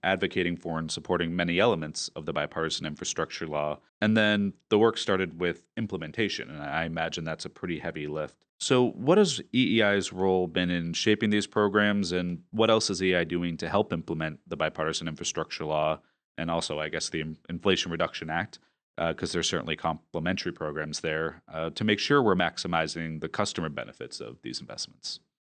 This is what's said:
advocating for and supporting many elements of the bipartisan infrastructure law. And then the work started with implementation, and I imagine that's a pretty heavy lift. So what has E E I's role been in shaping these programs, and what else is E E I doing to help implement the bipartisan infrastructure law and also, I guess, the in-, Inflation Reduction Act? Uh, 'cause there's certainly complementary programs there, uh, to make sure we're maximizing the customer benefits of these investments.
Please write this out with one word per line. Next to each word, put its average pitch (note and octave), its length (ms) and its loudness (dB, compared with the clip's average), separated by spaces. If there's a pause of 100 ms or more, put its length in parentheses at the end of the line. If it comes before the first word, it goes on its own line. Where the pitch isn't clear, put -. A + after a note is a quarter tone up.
advocating F2+ 540 0
for D#2+ 240 -4
and D#2+ 100 -4
supporting F2 460 0
many E2+ 240 2
elements E2+ 560 2
of D#2 100 -10
the D2 60 -4
bipartisan D2+ 540 -2
infrastructure D#2 600 -6
law. D2+ 320 -2 (220)
And G#2+ 160 4
then G#2 380 2 (140)
the G#2 120 6
work A2+ 180 6
started F#2 400 0
with F2 240 -2 (140)
implementation, F#2+ 760 -4
and D2+ 100 -12
I D2+ 260 -2
imagine E2 360 -4
that's D#2+ 220 -6
a D#2+ 60 -12
pretty E2+ 280 -6
heavy D#2 300 -6
lift. D2+ 380 -8 (120)
So B2+ 320 4 (160)
what F3+ 120 8
has E3+ 220 4 (140)
E A2+ 240 4
E A2 40 6
I's G2+ 300 4
role F#2 360 2
been F2 220 0
in E2+ 220 -2
shaping G#2+ 380 2
these G#2 160 2
programs, G#2 640 2
and F2 400 -2
what A2 180 2
else A2 220 4
is F#2 100 -2
E F#2 120 4
E F2+ 40 4
I E2+ 60 4
doing F2 360 -2
to E2+ 100 -6
help G2+ 240 2
implement D#2+ 560 -4
the E2+ 80 -8
bipartisan D#2 500 -2
infrastructure D#2+ 580 -6
law D#2 360 0 (360)
and E2 140 -4
also, E2 300 -2
I D#2 80 -4
guess, D#2+ 220 -6
the D#2+ 100 -4
in-, D#2 180 -8 (100)
Inflation F2+ 440 0
Reduction E2 360 -2
Act? E2+ 300 -4 (400)
Uh, E2 160 0
'cause - 180 -4
there's E2+ 160 0
certainly D#2 280 -2
complementary E2 760 -4
programs D2+ 480 -6
there, D#2+ 480 -4
uh, D#2+ 220 -4
to - 140 -6
make G#2+ 140 4
sure C#3+ 240 4
we're G#2 120 6
maximizing E2 840 0
the D#2+ 100 -6
customer F#2 400 -2
benefits B1+ 500 -10
of A1+ 220 -14
these A1 180 -8
investments. - 600 -12 (220)